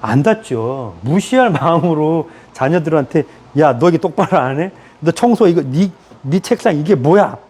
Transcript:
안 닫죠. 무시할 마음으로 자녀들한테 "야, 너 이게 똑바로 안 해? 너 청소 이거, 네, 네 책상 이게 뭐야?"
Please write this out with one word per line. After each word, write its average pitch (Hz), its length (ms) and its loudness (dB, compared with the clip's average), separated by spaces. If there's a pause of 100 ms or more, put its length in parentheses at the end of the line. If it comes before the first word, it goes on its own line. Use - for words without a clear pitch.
안 117 220 0
닫죠. 117 800 -4
무시할 202 480 0
마음으로 160 800 0 (220)
자녀들한테 151 720 0 (340)
"야, 143 200 4
너 160 100 4
이게 160 100 2
똑바로 180 400 -2
안 135 220 -2
해? 185 100 -4 (300)
너 151 120 0
청소 240 340 2
이거, 170 160 2
네, 151 280 -2 (320)
네 147 180 -2
책상 208 360 -2
이게 156 180 0
뭐야?" 175 420 2 (140)